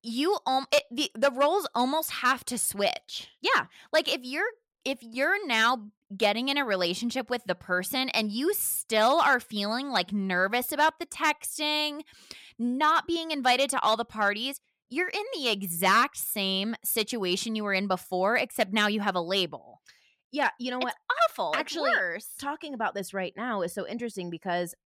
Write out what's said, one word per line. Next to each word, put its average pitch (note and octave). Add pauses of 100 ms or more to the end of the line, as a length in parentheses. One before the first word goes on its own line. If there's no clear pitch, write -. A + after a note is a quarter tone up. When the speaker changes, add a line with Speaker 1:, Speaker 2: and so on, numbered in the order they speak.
Speaker 1:
You, C#4
um, C4
it, C#4+
the, C4
the C4+
roles D4
almost C#4
have B3+
to B3
switch. - (120)
Speaker 2:
Yeah. - (260)
Speaker 1:
Like, D#4
if D4+
you're, D#4 (340)
if C4
you're D4
now A3+ (300)
getting A3
in C#4
a C#4+
relationship G3+
with A#3+
the F#3
person F#3+
and G#3+
you C4
still A#3+
are C4+
feeling, A3
like, F#3
nervous G3
about D4+
the E4+
texting, D4+ (580)
not C#4
being E4
invited B3+
to C4
all A3
the A3+
parties, A3 (300)
you're E4+
in G4+ (120)
the C#4+
exact G3
same G3
situation G#3+
you G#3+
were G#3
in G3
before, F#3
except G#3+
now G#3
you G#3+
have G3+
a F3+
label. E3 (540)
Speaker 2:
Yeah, C4+ (100)
you B3
know B3
Speaker 1:
It's B3+
Speaker 2:
what? A#3+ (340)
Speaker 1:
awful. -
It's D#4
Speaker 2:
Actually, D#4
Speaker 1:
worse. F3 (140)
Speaker 2:
talking D4
about A3
this G3+
right F#3+
now A3
is F3
so G3
interesting G#3+
because F3 (100)